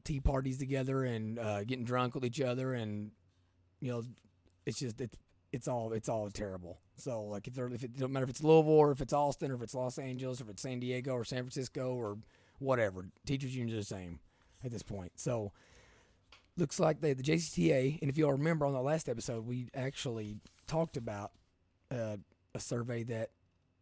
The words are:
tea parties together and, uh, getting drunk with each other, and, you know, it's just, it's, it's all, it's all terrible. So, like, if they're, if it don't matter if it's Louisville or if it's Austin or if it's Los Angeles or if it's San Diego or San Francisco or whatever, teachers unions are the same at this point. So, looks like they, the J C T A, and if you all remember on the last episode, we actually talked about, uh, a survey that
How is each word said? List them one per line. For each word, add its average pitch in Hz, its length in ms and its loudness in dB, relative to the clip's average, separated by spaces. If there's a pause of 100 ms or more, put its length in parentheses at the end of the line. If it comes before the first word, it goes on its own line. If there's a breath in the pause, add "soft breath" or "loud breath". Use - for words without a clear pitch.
tea 147 160 -2
parties 135 380 2
together 135 460 0
and, 113 340 0
uh, 104 260 0
getting 123 220 -2
drunk 123 300 2
with 127 100 -2
each 123 160 0
other, 131 320 0
and, 107 380 -4 (680)
you 123 120 -4
know, 120 120 -2 (640)
it's 123 140 -4
just, 117 220 -4
it's, 113 160 -8 (340)
it's 123 160 -6
all, 117 260 -2
it's 110 160 -2
all 107 200 0
terrible. 92 500 -8 (160)
So, 113 280 -4
like, 104 240 -6
if 123 60 -12
they're, 123 180 -4
if 117 120 -6
it 120 120 -8
don't 135 160 -2
matter 135 120 0
if 131 60 -2
it's 139 140 -6
Louisville 156 300 10
or 151 180 10
if 135 100 0
it's 139 120 -2
Austin 143 380 2
or 127 40 -2
if 120 60 -6
it's 113 140 -8
Los 127 220 -2
Angeles 131 440 -6
or 120 40 -10
if 104 40 -14
it's 98 120 -12
San 131 180 -4
Diego 127 340 -2
or 120 100 -2
San 127 200 -4
Francisco 127 500 -4
or 107 240 -2 (420 soft breath)
whatever, 110 460 2 (200)
teachers 135 300 -2
unions 117 180 -2
are 110 80 -2
the 101 200 -6
same 85 180 -10 (440 soft breath)
at 123 80 -6
this 104 120 -6
point. 92 320 -8
So, 110 380 -2 (1040 loud breath)
looks 170 220 0
like 156 220 4
they, 151 120 4
the 131 100 -2
J 156 140 4
C 170 240 0
T 160 100 8
A, 139 300 4
and 139 80 2
if 139 80 -2
you 156 80 6
all 143 80 6
remember 147 320 2
on 139 80 2
the 127 80 0
last 156 260 0
episode, 113 380 -4
we 123 300 -4
actually 117 640 -4 (240)
talked 160 320 -2
about, 107 340 -6 (600)
uh, 110 260 -4 (380)
a - 40 -6
survey 120 440 -4
that 113 260 -4 (520)